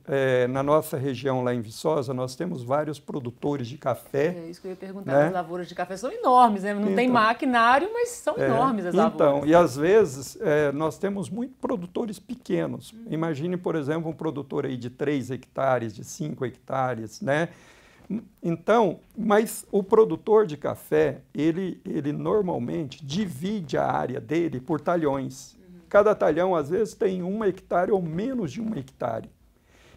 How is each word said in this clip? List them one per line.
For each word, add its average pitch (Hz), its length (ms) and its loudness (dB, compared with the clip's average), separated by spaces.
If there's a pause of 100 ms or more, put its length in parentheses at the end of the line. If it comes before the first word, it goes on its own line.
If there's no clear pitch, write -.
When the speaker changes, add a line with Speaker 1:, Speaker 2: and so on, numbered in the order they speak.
Speaker 1:
eh, 131 420 2
na 135 140 -2
nossa 151 360 2
região 131 440 -2
lá 123 120 0
em 123 80 -2
Viçosa, 135 520 -4
nós 127 220 -6
temos 170 260 -6
vários 143 380 -2
produtores 131 720 -6
de - 80 -14
café, 139 580 -2
Speaker 2:
É 165 140 -12
isso 175 100 -16
que - 80 -14
eu 190 40 -10
ia 185 40 -10
perguntar, 190 380 -8
Speaker 1:
né? 143 140 6
Speaker 2:
as 175 40 -2
lavouras 175 380 -6
de 175 40 -16
café 180 220 -6
são 226 160 -8
enormes, 247 520 6
né? 208 100 -2
Não 202 200 0
tem 240 120 2
Speaker 1:
Então, 254 80 2
Speaker 2:
maquinário, 240 800 4
mas 480 160 -2
são - 280 -4
Speaker 1:
é, 277 100 2
Speaker 2:
enormes 254 400 2
as 175 60 -2
Speaker 1:
então, 175 120 4
Speaker 2:
lavouras. 151 440 2
Speaker 1:
e 160 60 8
às 156 220 6
vezes, 151 640 2
é, 151 320 2
nós 151 240 -2
temos 196 320 -4
muitos 240 280 -8
produtores 208 640 -6
pequenos. 160 720 -6
Speaker 2:
Uhum. 226 200 -20
Speaker 1:
Imagine, 160 440 -2
por 175 200 -4
exemplo, 156 340 -2
um 160 40 -8
produtor 147 520 -6
aí 135 100 -4
de 120 140 -8
três 135 420 -2
hectares, 123 640 -2
de - 80 -16
cinco 135 420 -6
hectares, 127 760 -4
né? 143 260 0 (960)
Então, 185 560 2 (180)
mas 214 540 2
o 196 100 2
produtor 208 640 4
de 151 120 -6
café, 143 640 0 (120)
ele, 165 520 -2
ele 156 260 -4
normalmente 156 960 -2
divide 170 720 -4
a 139 120 2
área 131 300 -2
dele 143 400 -2
por 147 220 -2
talhões. 139 760 -2
Speaker 2:
Uhum. - 220 -20 (100)
Speaker 1:
Cada 208 240 8
talhão, 185 400 2
às 151 160 0
vezes, 196 240 0
tem 190 300 -2
um 202 200 -4
hectare 185 480 0
ou 196 120 2
menos 185 480 -4
de 196 100 -10
um 220 160 -4
hectare. 120 500 -6 (680)